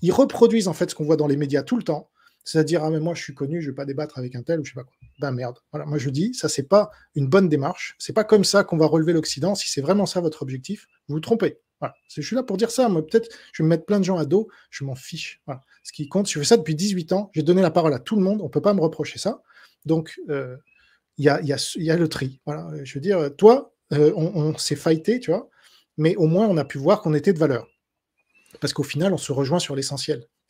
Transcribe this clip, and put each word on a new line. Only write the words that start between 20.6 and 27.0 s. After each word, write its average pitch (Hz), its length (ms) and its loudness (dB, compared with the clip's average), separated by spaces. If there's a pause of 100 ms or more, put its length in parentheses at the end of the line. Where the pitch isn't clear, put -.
il 143 80 -2
y 143 60 6
a, 151 100 2
il 170 60 -6
y 139 60 0
a, - 240 -6
il 170 80 -4
y 160 60 0
a 160 60 2
le 165 120 0
tri. 131 360 -8
Voilà. 156 240 -8 (140)
Je 131 100 -16
veux 139 80 -10
dire, 156 360 -2
toi, 247 380 6 (200)
euh, 151 220 6
on, 170 180 -2
on 156 240 -2
s'est - 180 -4
fighté, 165 420 0
tu 247 120 -4
vois, 190 180 -2 (480)
mais 160 200 2
au 175 100 4
moins, 180 220 2
on 185 80 2
a 143 80 0
pu - 140 -10
voir 180 240 2